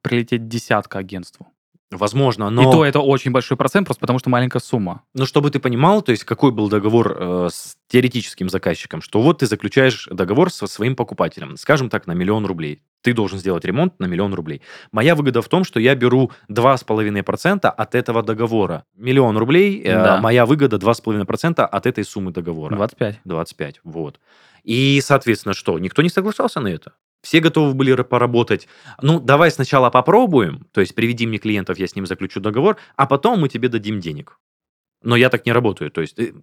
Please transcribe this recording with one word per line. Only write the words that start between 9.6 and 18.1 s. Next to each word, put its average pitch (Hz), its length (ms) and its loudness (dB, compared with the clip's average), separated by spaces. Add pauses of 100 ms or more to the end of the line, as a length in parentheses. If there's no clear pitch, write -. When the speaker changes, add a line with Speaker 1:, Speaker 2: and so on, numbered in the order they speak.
Speaker 2:
договор 101 420 0
со - 160 -8
своим 123 260 -4
покупателем, 82 600 -6
скажем 135 340 0
так, - 160 -6
на 87 60 -6
миллион 98 340 -2
рублей. 82 360 -8 (200)
Ты 123 120 2
должен 98 260 -2
сделать 87 240 -4
ремонт 143 340 -2
на 95 60 -6
миллион 95 300 -2
рублей. 139 260 -8 (320)
Моя 131 240 4
выгода 131 260 0
в - 60 -14
том, 180 160 2
что - 160 -2
я 123 160 4
беру 127 340 2 (180)
два 120 280 2
с - 80 -12
половиной 104 400 -2
процента 170 460 0
от - 260 -6
этого 117 260 0